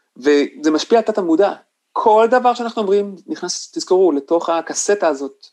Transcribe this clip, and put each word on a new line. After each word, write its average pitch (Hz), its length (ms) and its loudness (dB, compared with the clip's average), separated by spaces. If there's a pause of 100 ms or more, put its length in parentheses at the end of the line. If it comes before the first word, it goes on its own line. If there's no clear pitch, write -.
(180)
וזה 143 540 0
משפיע 185 280 2
על 220 60 -2
תת 214 120 -2
המודע. 180 360 0 (380)
כל 220 400 2
דבר 247 220 2
שאנחנו 233 280 -8
אומרים, 202 340 -2 (120)
נכנס, - 440 -10
תזכרו, 185 400 2
לתוך 165 380 -2
הקסטה 165 580 -2
הזאת 139 460 -6